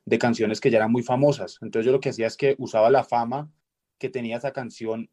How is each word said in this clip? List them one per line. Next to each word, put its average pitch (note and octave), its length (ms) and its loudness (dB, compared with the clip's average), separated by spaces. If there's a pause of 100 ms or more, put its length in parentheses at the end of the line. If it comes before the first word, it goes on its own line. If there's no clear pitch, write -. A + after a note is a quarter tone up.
de A2+ 140 2
canciones A2+ 420 0
que C3 100 2
ya A2+ 80 6
eran A2 120 4
muy A#2+ 140 2
famosas. B2+ 580 0
Entonces A2+ 240 -4
yo B2+ 60 4
lo C3+ 80 2
que C3+ 80 -6
hacía A2+ 180 -4
es A2+ 100 -6
que C3+ 220 0
usaba A2+ 320 2
la C3 140 4
fama B2 480 -4 (460)
que C3 100 -6
tenía A#2+ 300 -6
esa C3+ 140 -6
canción A2+ 600 -8